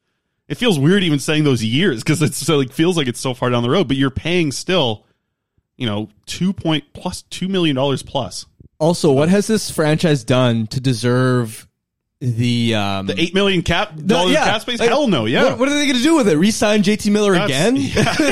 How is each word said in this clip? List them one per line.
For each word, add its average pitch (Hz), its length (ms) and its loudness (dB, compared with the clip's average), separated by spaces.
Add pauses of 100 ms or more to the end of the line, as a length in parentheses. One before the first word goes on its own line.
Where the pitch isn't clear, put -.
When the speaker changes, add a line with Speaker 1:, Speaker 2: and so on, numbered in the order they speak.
(480)
Speaker 1:
It 147 80 -8
feels 220 220 0
weird 170 240 4
even 156 160 2
saying 156 260 0
those 127 200 2
years 123 400 0
'cause 156 180 0
it's - 160 0
so, 156 200 0
like, 135 140 -2
feels 170 240 0
like 147 120 -2
it's 117 120 -6
so 131 140 -4
far 123 160 -4
down 120 140 0
the 120 80 -2
road, 170 160 0
but 139 100 -2
you're 135 140 0
paying 165 400 -2
still, 135 520 -2 (760)
you 127 100 -6
know, 107 220 -4 (180)
two 190 260 -4
point 156 300 -4 (100)
plus, - 300 -10
two - 240 -10
million 175 280 0
dollars 135 280 -2
plus. - 420 -8 (320)
Speaker 2:
Also, 165 340 2
what 143 180 4
has 196 180 2
this 220 240 -2
franchise 151 520 0
done 117 440 0
to - 120 -8
deserve 123 880 0 (520)
the, 120 560 0
um, 98 320 -2
Speaker 1:
The - 120 -4
eight 170 140 -2
million 190 300 0
cap, 175 320 -2
Speaker 2:
the, 151 80 -14
Speaker 1:
dollars 180 300 2
Speaker 2:
yeah, 294 120 2
Speaker 1:
cap 208 160 0
space? 240 180 -6
Speaker 2:
like, 233 100 2
Speaker 1:
Hell 269 180 2
no, 139 180 2
yeah. 151 200 2
Speaker 2:
what, 233 140 0
what 262 100 0
are 285 40 0
they 294 140 0
gonna 269 160 0
do 320 140 4
with 240 120 2
it? 151 80 4
Re-sign 208 460 2
J 208 140 2
T 208 120 -4
Miller 202 240 2
Speaker 1:
That's 185 120 2
Speaker 2:
again? 196 300 0
Speaker 1:
<laughs> - 20 0
yeah, - 260 -2
Speaker 2:
<laughs> - 160 0
Like, - 0 - (120)